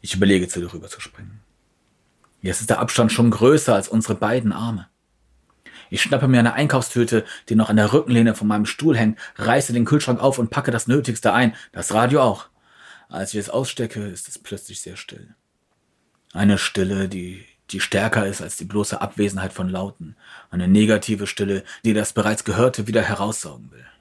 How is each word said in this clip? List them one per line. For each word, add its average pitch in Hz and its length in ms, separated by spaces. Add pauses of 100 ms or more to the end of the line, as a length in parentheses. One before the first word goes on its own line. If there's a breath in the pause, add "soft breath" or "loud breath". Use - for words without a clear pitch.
Ich - 120
überlege, 95 340
zu 90 120
dir 87 120
rüber 82 160
zu - 120
springen. 98 400 (1000)
Jetzt 92 180
ist 110 100
der - 80
Abstand 117 320
schon 120 200
größer 123 440
als 98 140
unsere 110 260
beiden 110 380
Arme. 107 360 (1000 loud breath)
Ich - 120
schnappe 131 260
mir 127 100
eine 117 140
Einkaufstüte, 120 720 (240 loud breath)
die 107 80
noch 110 120
an 107 80
der 104 160
Rückenlehne 117 440
von 107 100
meinem 107 180
Stuhl 147 320
hängt, 110 220 (180 loud breath)
reiße 123 360
den 120 120
Kühlschrank 135 360
auf 135 180
und 113 120
packe 131 200
das 113 160
Nötigste 120 460
ein, 120 220 (180 loud breath)
das 101 200
Radio 123 300
auch. 110 240 (600 loud breath)
Als - 260
ich 104 60
es 98 100
ausstecke, 117 560
ist 90 220
es - 100
plötzlich - 420
sehr - 160
still. - 380 (1000)
Eine 101 260
Stille, 98 500
die, 92 360 (260)
die 95 100
stärker 104 440
ist 98 160
als - 160
die - 80
bloße 101 360
Abwesenheit 98 520
von 92 160
Lauten. 92 480 (340 loud breath)
Eine 90 180
negative 104 580
Stille, 98 380 (200 loud breath)
die 113 80
das 104 200
bereits 104 320
Gehörte 110 420
wieder 113 160
heraussaugen 90 680
will. - 140 (140)